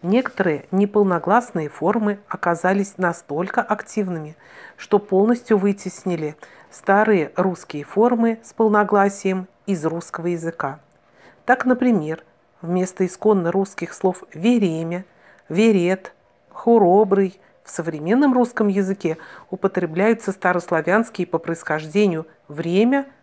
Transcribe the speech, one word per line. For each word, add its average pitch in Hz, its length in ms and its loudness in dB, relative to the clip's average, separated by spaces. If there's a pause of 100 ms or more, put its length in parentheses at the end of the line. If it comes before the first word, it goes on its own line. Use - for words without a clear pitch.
Некоторые 185 680 0
неполногласные 196 960 0
формы 208 580 -2
оказались 185 720 -2
настолько 175 640 -4
активными, 180 720 -6 (420)
что - 220 0
полностью 208 600 2
вытеснили 180 760 -4 (380)
старые 202 640 2
русские 175 480 -4
формы 226 580 0
с - 100 -20
полногласием 202 920 2 (200)
из 165 200 -2
русского 165 400 -6
языка. 160 540 -6 (640)
Так, 247 220 2
например, 226 580 0 (380)
вместо 180 440 -2
исконно 180 460 0
русских 190 420 -4
слов - 380 -2
"веремя", 175 720 0 (440)
"верет", 190 640 2 (380)
"хоробрый" 196 920 4 (220)
в - 80 -18
современном 170 640 0
русском 240 320 2
языке 190 520 -2 (320)
употребляются 190 840 -2
старославянские 180 960 -2
по 165 100 -4
происхождению 160 880 -2 (220)
"время" 196 580 0 (160)